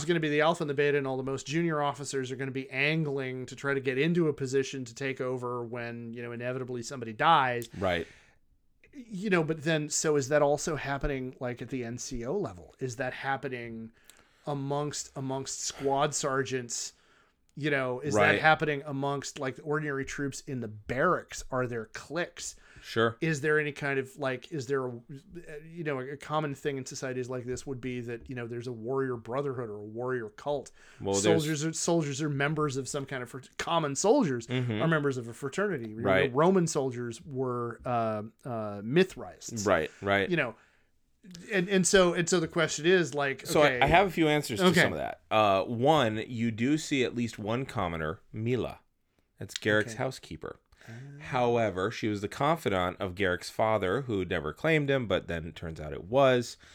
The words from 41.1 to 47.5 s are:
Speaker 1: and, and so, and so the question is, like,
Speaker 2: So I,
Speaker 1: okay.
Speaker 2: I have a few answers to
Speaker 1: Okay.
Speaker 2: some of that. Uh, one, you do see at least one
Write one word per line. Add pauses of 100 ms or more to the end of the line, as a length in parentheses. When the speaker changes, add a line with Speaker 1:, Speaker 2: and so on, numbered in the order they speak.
Speaker 1:
and,
and
so,
and
so
the
question
is,
like,
Speaker 2:
So
I,
Speaker 1:
okay.
Speaker 2:
I
have
a
few
answers
to
Speaker 1:
Okay.
Speaker 2:
some
of
that. (100)
Uh,
one,
you
do
see
at
least
one